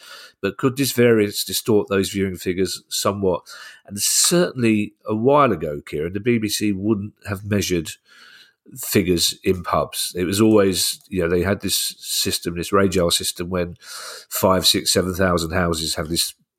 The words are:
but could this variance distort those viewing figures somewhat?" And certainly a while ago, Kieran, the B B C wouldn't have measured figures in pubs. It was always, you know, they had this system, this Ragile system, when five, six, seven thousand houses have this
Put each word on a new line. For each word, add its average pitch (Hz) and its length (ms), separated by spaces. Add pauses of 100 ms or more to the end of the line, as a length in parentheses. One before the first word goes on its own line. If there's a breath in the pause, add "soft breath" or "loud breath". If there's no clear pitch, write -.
(400 loud breath)
but 98 180
could 127 180
this 135 160
variance 113 520
distort 104 440
those 98 220
viewing 95 260
figures 92 520
somewhat?" 98 540 (420 loud breath)
And 101 160
certainly 117 960 (120)
a 110 100
while 135 340
ago, 76 340
Kieran, 80 280
the 101 80
B 120 180
B 107 100
C 104 240
wouldn't 101 420 (120)
have 104 180
measured 90 460 (840 loud breath)
figures 87 680
in 92 220
pubs. - 500
It 90 80
was 98 180
always, 101 680
you 92 120
know, 85 80
they 90 140
had 98 200
this - 360
system, - 580
this 85 140
Ragile 92 420
system, - 380
when 87 260 (520 loud breath)
five, 92 380
six, - 260
seven 90 220
thousand 87 380
houses 85 440
have 80 120
this - 260 (240)